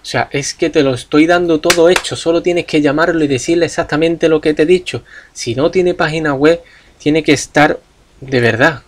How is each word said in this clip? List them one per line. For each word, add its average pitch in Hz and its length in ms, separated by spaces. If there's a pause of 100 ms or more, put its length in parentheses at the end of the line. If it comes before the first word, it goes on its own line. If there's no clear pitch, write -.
O - 40
sea, - 260
es 139 220
que 165 160
te 156 140
lo 135 100
estoy 151 340
dando 175 320
todo 170 300
hecho. - 260
Solo 165 260
tienes 175 240
que 156 160
llamarlo 160 420
y 143 40
decirle 165 380
exactamente 165 640
lo 156 100
que 151 140
te 151 100
he - 20
dicho. 180 380 (300)
Si - 200
no 143 160
tiene 180 260
página 156 380
web, 151 280 (360)
tiene 156 260
que 156 100
estar - 440 (440)
de 131 180
verdad. 120 480